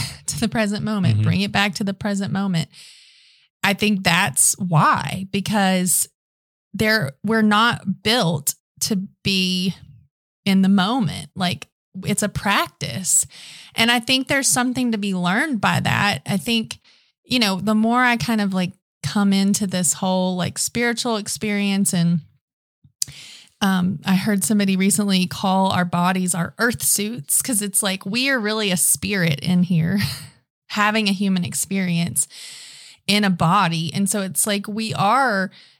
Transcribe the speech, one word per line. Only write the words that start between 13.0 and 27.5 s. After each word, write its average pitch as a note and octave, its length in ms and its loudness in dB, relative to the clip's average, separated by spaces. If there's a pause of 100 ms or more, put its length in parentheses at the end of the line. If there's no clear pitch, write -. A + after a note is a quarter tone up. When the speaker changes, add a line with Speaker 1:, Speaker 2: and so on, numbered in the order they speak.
Speaker 1:
And A#3 160 2
I B3 80 2
think C4 280 0
there's C#4 200 0
something B3 440 0
to A3 60 -2
be G3+ 160 -2
learned G3+ 460 0
by F#3 220 0
that. G3+ 440 0
I G3+ 120 -2
think, A3+ 420 -2 (460)
you B3+ 140 0
know, G3 200 0
the G#3+ 160 0
more A3+ 260 2
I A#3+ 140 4
kind A3+ 240 -2
of, G3+ 140 0
like, F#3 200 -2 (300)
come G3+ 300 2
into G3 320 2
this F#3 280 0
whole, F#3 440 0
like, F3+ 200 -4
spiritual A#3 600 -2
experience, G3+ 760 -2
and, E3+ 260 2 (1400)
um, F#3+ 440 2
I F#3+ 100 4
heard G3 300 2
somebody G3+ 320 2
recently F#3+ 500 2
call F#3+ 440 0
our F3+ 120 0
bodies F3+ 500 0
our F3 260 -4
earth A#3 240 -2
suits, G#3 580 -2
'cause G#3+ 200 -2